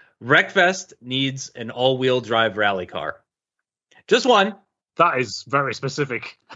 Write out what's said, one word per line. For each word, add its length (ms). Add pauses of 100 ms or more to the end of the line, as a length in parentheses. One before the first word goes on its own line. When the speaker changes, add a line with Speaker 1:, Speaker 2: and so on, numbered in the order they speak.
(240)
Speaker 1:
Wreckfest 800
needs 540
an 160
all-wheel 500
drive 360
rally 280
car. 320 (920)
Just 180
one. 300 (400)
Speaker 2:
That 240
is 260
very 280
specific. 640 (180)